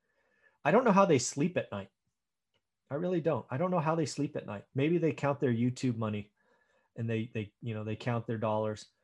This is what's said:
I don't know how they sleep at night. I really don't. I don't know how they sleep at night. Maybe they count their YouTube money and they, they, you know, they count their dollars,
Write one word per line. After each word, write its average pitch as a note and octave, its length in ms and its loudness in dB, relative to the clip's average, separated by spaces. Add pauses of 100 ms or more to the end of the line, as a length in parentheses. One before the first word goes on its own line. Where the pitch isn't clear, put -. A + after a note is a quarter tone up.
(640)
I C#3+ 60 2
don't A#3 140 6
know A#3 80 6
how G3 140 8
they D#3+ 120 6
sleep D3 400 0
at - 140 -4
night. G2 180 -8 (1040)
I C3+ 60 -6
really F3+ 220 -2
don't. C#3+ 300 0
I B2+ 80 -4
don't F3+ 140 0
know F3+ 80 2
how D#3 160 2
they D#3+ 100 0
sleep C#3+ 300 -4
at - 100 -8
night. G2+ 180 -10 (120)
Maybe D#3 240 2
they D#3 120 2
count C#3+ 280 0
their C3 120 2
YouTube A#2+ 460 0
money G#2+ 320 -4 (680)
and A#2 140 -6
they, A2+ 240 -4
they, G#2+ 180 -8 (120)
you A#2 100 -6
know, G#2+ 100 -8
they G#2+ 120 -4
count A#2 320 -2
their A2+ 100 -4
dollars, G#2+ 480 -2 (180)